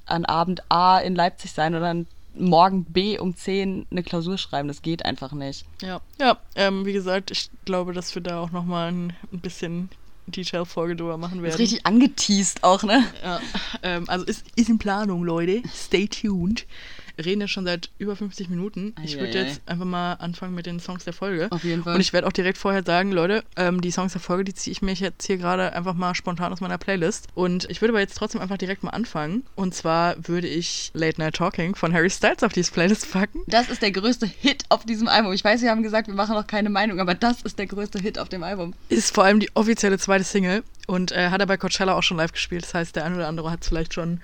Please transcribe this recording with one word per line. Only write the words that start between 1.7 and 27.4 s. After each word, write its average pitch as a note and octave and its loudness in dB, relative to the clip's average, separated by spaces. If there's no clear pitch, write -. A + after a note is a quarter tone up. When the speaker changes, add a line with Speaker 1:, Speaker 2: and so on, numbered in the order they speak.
Speaker 1:
oder E3+ 0
an E3+ -2
Morgen F3+ 6
B F#3 0
um F3+ -4
zehn G3 -4
eine F3+ -2
Klausur F3+ -2
schreiben. C#3+ -4
Das C#3+ -8
geht E3 -4
einfach C3+ -4
nicht. C#3 -8
Speaker 2:
Ja, F#3 -8
ja, B3+ 4
ähm, G3 2
wie G3+ 0
gesagt, F#3+ -2
ich - -6
glaube, F3+ -2
dass F3 -8
wir F3+ -6
da F3 -4
auch E3+ -6
nochmal F3 -2
ein, F3 -4
ein F3 -8
bisschen F3 -6
Detail-Folge F3 -4
drüber E3+ -4
machen F3 -6
Speaker 1:
Ist F3 -6
Speaker 2:
werden. E3 -2
Speaker 1:
richtig A3+ 2
angeteased G3+ 4
auch, F#3+ 6
ne? A3+ 6
Speaker 2:
Ja, F3 -4
ähm, F3 -2
also F3+ -2
ist, - -4
ist A#3 6
in A3+ 4
Planung, G3 0
Leute. E3+ 2
Stay F#3+ 2
tuned, G3+ 0
reden F#3 0
jetzt G3+ -4
schon F#3+ -4
seit F3 -2
über G3+ -4
fünfzig G3 -8
Minuten. F#3+ -4
Ich D3 -6
würd - -4
Speaker 1:
Eieiei. F3+ 0
Speaker 2:
jetzt C#3+ -8
einfach E3+ -4
mal F3 -2
anfangen F3 -8
mit F3 -8
den E3+ -6
Songs F3+ -10
der F3 -6
Folge. F#3+ -2
Speaker 1:
Auf E3+ -2
jeden E3+ 0
Fall. E3+ 0
Speaker 2:
Und F#3 6
ich - 2
werd F3 4
auch F#3+ 0
direkt F#3 0
vorher G3 2
sagen, F#3 4
Leute, F#3 2
ähm, F3+ 2
die F3 -2
Songs F#3 0
der F3 -6
Folge, F#3 0
die G3 -6
zieh - -8
ich - -6
mir F#3+ 2
jetzt F3+ -4
hier G3 2
gerade F3+ 0
einfach F3 -2
mal F3+ 0
spontan F3 -4
aus F3 -6
meiner F3+ -4
Playlist. F#3+ -2
Und F3+ 0